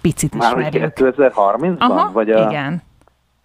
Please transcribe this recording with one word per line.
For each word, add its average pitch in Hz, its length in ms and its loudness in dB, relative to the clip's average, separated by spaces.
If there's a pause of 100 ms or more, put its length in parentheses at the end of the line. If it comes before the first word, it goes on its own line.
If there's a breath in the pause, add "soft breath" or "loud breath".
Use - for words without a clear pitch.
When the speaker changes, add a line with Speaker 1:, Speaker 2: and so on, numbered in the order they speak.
Speaker 1:
picit - 340 -2
Speaker 2:
Már 117 180 0
hogy 127 120 -2
Speaker 1:
ismerjük. 143 280 -4
Speaker 2:
kétezer-harmincban? 131 1000 2
Speaker 1:
Aha, - 200 0
Speaker 2:
Vagy 110 180 0
a 110 200 2
Speaker 1:
igen. 147 320 -6 (640)